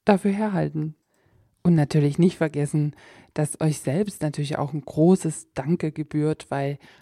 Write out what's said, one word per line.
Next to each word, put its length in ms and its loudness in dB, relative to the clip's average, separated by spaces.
dafür 280 4
herhalten. 640 -2
Und 140 4
natürlich 440 2
nicht 180 4
vergessen, 560 -2
dass 280 -2
euch 180 0
selbst 420 -2
natürlich 360 -4
auch 160 -4
ein 80 -6
großes 720 2
Danke 400 -2
gebührt, 580 -4
weil 280 -4